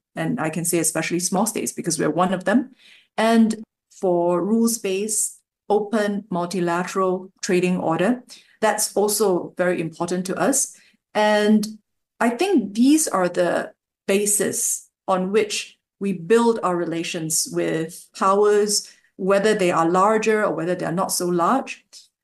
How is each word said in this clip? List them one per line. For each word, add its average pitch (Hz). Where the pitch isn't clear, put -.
and 160
I 156
can 160
say 170
especially 160
small 185
states, -
because 160
we're 160
one 180
of 180
them. 233
And 220
for 175
rules-based, 214
open, 208
multilateral 180
trading 180
order, 180
that's -
also 202
very 180
important 170
to 185
us. -
And 214
I 240
think 240
these 277
are 185
the 175
basis -
on 185
which -
we 196
build 226
our 180
relations 165
with 165
powers, 208
whether 196
they 175
are 165
larger 214
or 170
whether 165
they 165
are 170
not 185
so -
large. 180